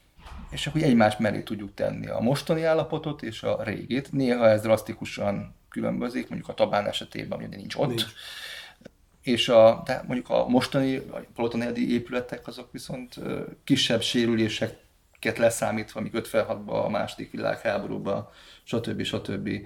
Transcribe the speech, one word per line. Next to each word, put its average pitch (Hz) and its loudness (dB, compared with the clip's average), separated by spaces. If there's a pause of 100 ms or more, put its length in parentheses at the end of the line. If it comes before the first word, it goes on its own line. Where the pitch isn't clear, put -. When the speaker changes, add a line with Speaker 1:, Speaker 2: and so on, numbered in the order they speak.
(500)
Speaker 1:
és - -8
akkor 156 -2
egymás 117 6
mellé 107 0
tudjuk 101 -10
tenni 107 -2
a 104 -4
mostani 143 0
állapotot 156 0
és 110 -8
a 107 -2
régit. 113 -4
Néha 123 4
ez 107 6
drasztikusan 107 -2 (140)
különbözik, 120 -4
mondjuk - -10
a - -8
Tabán 104 2
esetében, 104 -8
ami 110 -10
ugye 104 -12
nincs - -12
ott. 139 0
Speaker 2:
Nincs. 117 -2 (1160)
Speaker 1:
És 120 0
a, 113 10
de 127 -2
mondjuk 123 -4
a 120 4
mostani, 131 4
a - -10 (100)
palotanéldi 120 -2
épületek, 123 -4
azok 123 -16
viszont, 127 -12
ö, - -6 (220)
kisebb 127 4
sérüléseket 113 -2
leszámítva, 110 0
amik 107 -6
ötvenhatban 107 -2
a - 0
második 107 -4
világháborúban, 107 -4 (340)
stb. 107 -4
stb. 101 -4 (160)